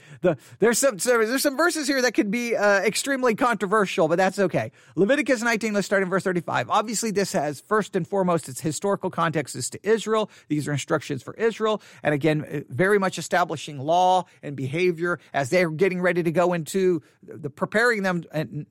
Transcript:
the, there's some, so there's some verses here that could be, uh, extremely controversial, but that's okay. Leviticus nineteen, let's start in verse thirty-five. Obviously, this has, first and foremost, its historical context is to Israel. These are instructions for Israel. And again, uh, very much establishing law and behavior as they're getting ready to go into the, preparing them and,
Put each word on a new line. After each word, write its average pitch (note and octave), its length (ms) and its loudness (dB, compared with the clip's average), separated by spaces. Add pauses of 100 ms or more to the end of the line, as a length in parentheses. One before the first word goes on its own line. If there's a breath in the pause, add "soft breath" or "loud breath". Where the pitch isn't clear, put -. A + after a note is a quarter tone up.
(220 loud breath)
the, E3 160 2 (220 loud breath)
there's A3+ 200 4
some, C4 180 2
so A3+ 280 2
there's C4 160 0
some C#4 160 0
verses D#4 300 0
here C#4 140 0
that B3 120 2
could G#3+ 180 0
be, A#3+ 240 -2
uh, G3 240 4
extremely B3 560 0
controversial, G3+ 720 2
but D#3+ 80 0
that's F#3+ 240 2
okay. D3+ 320 0 (240 soft breath)
Leviticus A#3+ 460 2
nineteen, A3+ 320 0
let's G3+ 120 0
start G3 180 2
in F3+ 60 -2
verse F#3 140 0
thirty-five. C3+ 460 -2
Obviously, A3 420 0
this F#3+ 220 -2
has, D3+ 260 -2
first G#3 380 -2
and E3 100 -2
foremost, F3+ 400 0
its C3 140 -12
historical F#3 480 -4
context E3 480 -4
is B2+ 140 -6
to - 140 -12
Israel. G#3+ 460 0 (160 loud breath)
These D3 220 -2
are - 20 -4
instructions C#3+ 500 -4
for - 120 -14
Israel. G#3+ 480 -2 (200 loud breath)
And D3+ 140 0
again, D3+ 300 0
uh, - 280 -8
very F#3+ 240 4
much F#3 200 -2
establishing D#3+ 640 -4
law F3+ 440 4 (180 soft breath)
and D3 140 -10
behavior E3 640 0 (140)
as C#3 160 -2
they're F3+ 200 4
getting F3+ 320 0
ready F3+ 220 2
to E3 80 0
go F3 220 2
into F3 480 0 (220 soft breath)
the, D3 260 -12
preparing G#3+ 540 0
them F3+ 280 -2
and, D3 400 -6